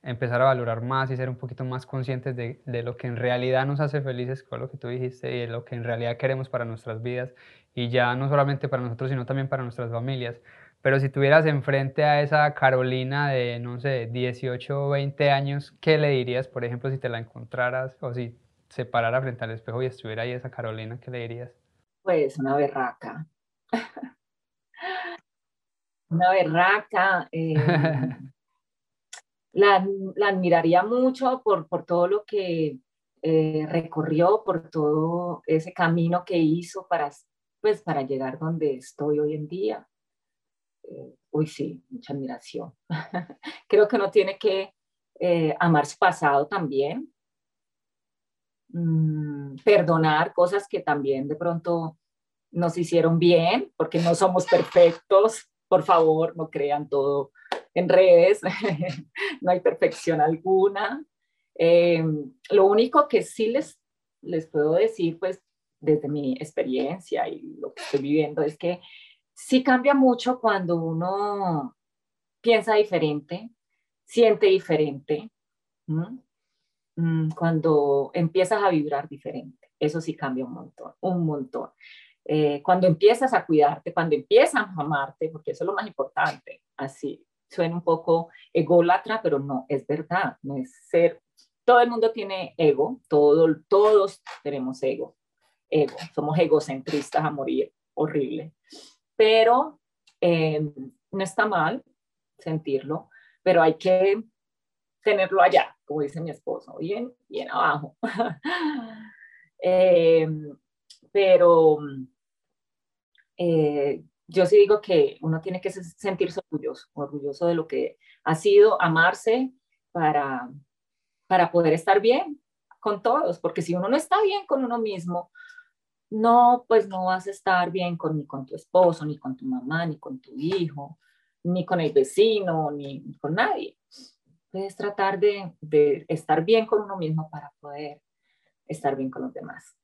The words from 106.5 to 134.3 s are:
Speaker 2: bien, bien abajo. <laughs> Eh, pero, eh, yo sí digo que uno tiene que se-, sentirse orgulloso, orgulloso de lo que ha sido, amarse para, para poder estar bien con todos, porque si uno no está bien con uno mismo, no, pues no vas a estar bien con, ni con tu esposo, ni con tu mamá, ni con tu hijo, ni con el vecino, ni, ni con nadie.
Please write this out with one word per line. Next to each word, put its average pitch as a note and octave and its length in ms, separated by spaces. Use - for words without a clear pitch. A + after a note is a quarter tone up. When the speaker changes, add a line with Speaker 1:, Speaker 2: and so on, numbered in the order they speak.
Speaker 2:
bien, A3+ 360
bien - 200
abajo. - 520
<laughs> A#3 1120
Eh, E3+ 720
pero, E3+ 680
eh, D3+ 680
yo F3+ 180
sí F#3+ 120
digo G3+ 240
que D#3 400
uno D#3+ 200
tiene F3+ 200
que G3 100
se-, F#3+ 120
sentirse F#3 580
orgulloso, C3 420
orgulloso C#3+ 540
de E3+ 80
lo D#3+ 120
que - 300
ha E3 120
sido, G#3 460
amarse F#3 720
para, C#3+ 580
para F3+ 260
poder E3 220
estar G3 280
bien C#4+ 380
con G3+ 220
todos, A#3+ 380
porque E3+ 220
si E3 120
uno F3+ 160
no C4+ 80
está F#4 240
bien G4 240
con C4+ 180
uno A#3+ 140
mismo, F3 540
no, A#3+ 580
pues G#3 200
no F#3 180
vas F#3 220
a G3 40
estar F3+ 400
bien F3 260
con, D#3 200
ni D3 80
con C3+ 200
tu - 100
esposo, E3+ 500
ni D3+ 120
con C3 180
tu - 100
mamá, C3 400
ni D#3 120
con C3 220
tu - 180
hijo, D#3 640
ni F3+ 220
con F3+ 160
el D3+ 120
vecino, F#3+ 800
ni, C#3+ 280
ni - 180
con D3+ 160
nadie. C4+ 420